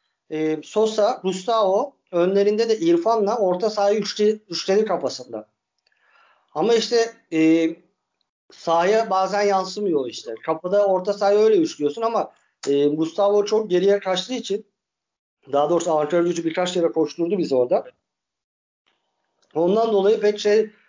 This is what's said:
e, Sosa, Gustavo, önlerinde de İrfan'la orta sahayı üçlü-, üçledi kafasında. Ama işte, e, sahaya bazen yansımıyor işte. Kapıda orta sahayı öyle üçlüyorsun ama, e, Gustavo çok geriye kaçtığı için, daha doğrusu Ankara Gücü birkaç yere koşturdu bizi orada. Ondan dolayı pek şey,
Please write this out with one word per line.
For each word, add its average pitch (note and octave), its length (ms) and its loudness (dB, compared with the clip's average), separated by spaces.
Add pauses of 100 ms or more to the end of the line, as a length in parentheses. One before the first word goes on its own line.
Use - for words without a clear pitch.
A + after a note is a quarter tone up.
(300)
e, D#3 320 -4
Sosa, G#3+ 600 0
Gustavo, G#3 720 0 (180)
önlerinde G3+ 560 2
de A3 100 2
İrfan'la G3 600 2
orta F#3 320 0
sahayı G#3 300 0
üçlü-, G#3+ 480 0
üçledi F#3+ 360 0
kafasında. B2+ 640 -6 (1040)
Ama G3+ 200 0
işte, A3+ 380 0 (200)
e, E3 380 4 (800)
sahaya G3 580 0
bazen F#3+ 320 0
yansımıyor F#3 680 -2
işte. A2+ 340 -12
Kapıda F3+ 440 0
orta F#3+ 260 0
sahayı G3+ 260 2
öyle A3 180 4
üçlüyorsun D#3 460 -2
ama, A3 300 -2 (360)
e, C#3+ 180 2
Gustavo F3+ 580 0
çok G#3+ 260 -2
geriye F#3+ 280 2
kaçtığı F#3+ 360 -4
için, A3 320 -6 (840)
daha C#3+ 180 2
doğrusu E3+ 220 0
Ankara D#3 300 0
Gücü E3+ 220 -2
birkaç F3+ 320 -2
yere E3 160 0
koşturdu E3+ 460 -2
bizi C#3 160 -2
orada. B2+ 300 0 (1700)
Ondan G#3 380 0
dolayı G3+ 280 2
pek G#3 200 0
şey, G#3+ 300 2 (180)